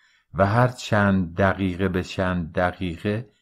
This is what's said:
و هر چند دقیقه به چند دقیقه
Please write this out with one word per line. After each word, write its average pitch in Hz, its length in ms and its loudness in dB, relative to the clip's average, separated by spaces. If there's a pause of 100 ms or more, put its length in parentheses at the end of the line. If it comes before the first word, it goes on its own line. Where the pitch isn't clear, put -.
(340)
و 98 120 4
هر 120 220 4
چند 98 680 0
دقیقه 95 540 0
به 90 140 0
چند 90 500 -4
دقیقه 90 800 -4 (120)